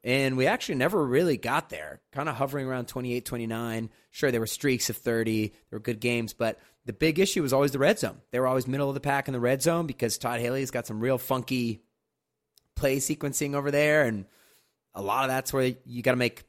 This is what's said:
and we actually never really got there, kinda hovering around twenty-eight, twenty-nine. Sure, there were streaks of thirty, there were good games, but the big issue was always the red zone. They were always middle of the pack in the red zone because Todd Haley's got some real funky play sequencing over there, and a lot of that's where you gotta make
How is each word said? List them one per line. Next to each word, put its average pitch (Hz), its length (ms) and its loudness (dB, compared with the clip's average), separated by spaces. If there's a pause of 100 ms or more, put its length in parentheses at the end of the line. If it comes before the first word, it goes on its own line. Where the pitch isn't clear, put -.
and 131 320 2
we 131 120 4
actually 202 280 0
never 160 300 2
really 139 320 2
got 127 320 -2
there, 76 320 -12 (120)
kinda 143 200 -4
hovering 135 340 -4
around 127 200 -4
twenty-eight, 123 380 -4
twenty-nine. 113 640 -4 (220)
Sure, 139 200 0
there 117 100 2
were 110 60 -2
streaks 127 420 0
of 113 80 -6
thirty, 113 500 0
there - 300 -12
were - 20 -8
good 107 200 -4
games, 120 340 0
but 113 260 -2 (260)
the 120 80 -6
big 156 260 2
issue 196 220 2
was 135 120 0
always 139 180 4
the 143 80 -2
red 151 200 4
zone. - 180 -4 (140)
They 120 80 0
were 131 80 2
always 131 200 2
middle 139 220 0
of 135 60 -4
the 135 40 -6
pack 139 280 -2
in 135 60 -4
the 123 60 -2
red 127 220 2
zone 170 240 2
because 123 320 -2
Todd 120 220 -2
Haley's 123 320 -2
got 120 160 -4
some 107 120 -6
real 127 180 2
funky 123 640 -2 (960)
play 139 220 0
sequencing 143 560 -2
over 143 160 -2
there, 151 340 4
and 107 220 -2 (680)
a 90 80 -8
lot 107 220 0
of 131 60 0
that's 131 240 -2
where 131 200 2 (120)
you 123 160 -10
gotta 127 160 4
make 120 320 0